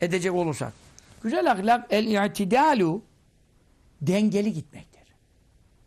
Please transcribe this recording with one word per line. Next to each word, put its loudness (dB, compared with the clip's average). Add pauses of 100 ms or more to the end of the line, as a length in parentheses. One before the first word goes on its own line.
edecek -2
olursak? -4 (500)
Güzel 0
ahlak 0
el 0
i'tidalu, 2 (1000)
dengeli 0
gitmektir. -14 (840)